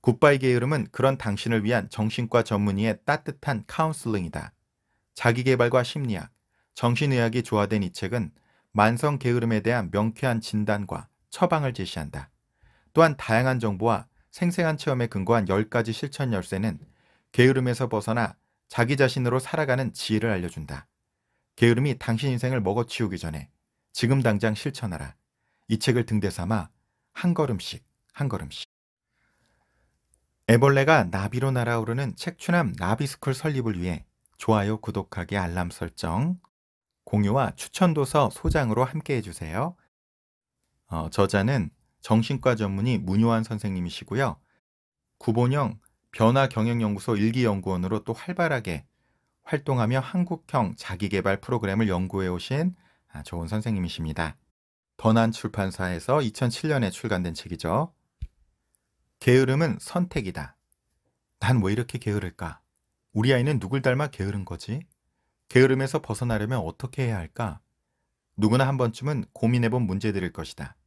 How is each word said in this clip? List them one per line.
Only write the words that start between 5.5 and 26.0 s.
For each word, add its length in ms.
심리학, 480
정신의학이 680
조화된 400
이 80
책은 400
만성 460
게으름에 440
대한 300
명쾌한 500
진단과 680
처방을 440
제시한다. 560
또한 240
다양한 420
정보와 480
생생한 460
체험에 300
근거한 420
열 200
가지 240
실천 400
열쇠는 460
게으름에서 580
벗어나 460
자기 300
자신으로 420
살아가는 540
지혜를 360
알려준다. 580
게으름이 420
당신 340
인생을 300
먹어치우기 560
전에 320
지금 280
당장 320
실천하라. 640
이 100
책을 260